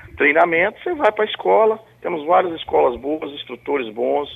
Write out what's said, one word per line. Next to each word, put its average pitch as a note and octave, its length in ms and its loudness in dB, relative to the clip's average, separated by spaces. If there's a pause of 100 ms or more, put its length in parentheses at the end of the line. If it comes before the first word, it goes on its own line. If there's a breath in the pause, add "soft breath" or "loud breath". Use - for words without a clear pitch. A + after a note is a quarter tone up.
(180 loud breath)
treinamento, E3 640 2
você F4+ 140 -4
vai G#3+ 160 2
pra G#3+ 140 0
escola. G#3+ 520 2 (240 soft breath)
Temos E3+ 240 -6
várias F3+ 300 2
escolas D3 440 0
boas, D3+ 340 -6
instrutores C3 600 -6
bons. C3+ 420 -2